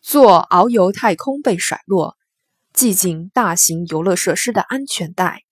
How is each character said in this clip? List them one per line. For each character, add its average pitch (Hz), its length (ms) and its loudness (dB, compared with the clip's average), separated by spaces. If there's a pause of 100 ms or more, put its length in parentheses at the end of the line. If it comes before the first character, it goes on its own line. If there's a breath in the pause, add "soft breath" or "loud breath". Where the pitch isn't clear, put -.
(120)
做 220 380 6
遨 185 200 4
游 202 220 2
太 196 240 0
空 277 260 -8
被 202 160 0
甩 - 280 -6
落， 185 320 -2 (560)
系 233 200 0
紧 175 400 -4
大 190 220 0
型 175 320 -2
游 160 160 -4
乐 185 100 2
设 170 220 -2
施 - 160 -4
的 208 80 -2
安 269 260 -6
全 170 280 -8
带。 - 380 -4